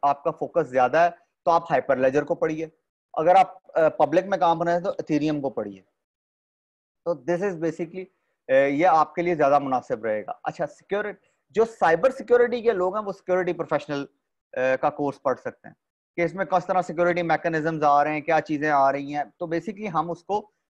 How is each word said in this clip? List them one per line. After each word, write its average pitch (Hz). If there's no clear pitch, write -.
आपका 143
focus 147
ज्यादा 127
है, 175
तो 170
आप 165
Hyperledger 131
को 170
पढ़िए। 160
अगर 170
आप, -
अ, 156
पब्लिक 156
में 196
काम 165
कर 170
रहे 170
हैं, 175
तो 190
Ethereum 151
को 135
पढ़िए। 101
तो 151
this 175
is 180
basically, 170
अ, 135
ये 139
आपके 160
लिए 175
ज्यादा 143
मुनासिब 127
रहेगा। 107
अच्छा, -
security, 196
जो 220
cyber 180
security 240
के 226
लोग 185
हैं, 214
वो 196
सिक्योरिटी 180
प्रोफेशनल, 147
अ, -
का 131
कोर्स 143
पढ़ 127
सकते -
हैं 107
कि 170
इसमें 170
किस 180
तरह 185
security 175
mechanisms 160
आ 143
रहे 151
हैं, 151
क्या 160
चीजें 151
आ 139
रही 139
हैं। 147
तो 175
basically 190
हम 160
उसको 196